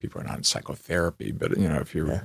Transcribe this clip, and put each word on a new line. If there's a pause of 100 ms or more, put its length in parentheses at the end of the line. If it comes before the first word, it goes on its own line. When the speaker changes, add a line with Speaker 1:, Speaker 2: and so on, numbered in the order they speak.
Speaker 1:
people
are
not
in
psychotherapy,
but,
you
know,
if
you're
Speaker 2:
Yeah.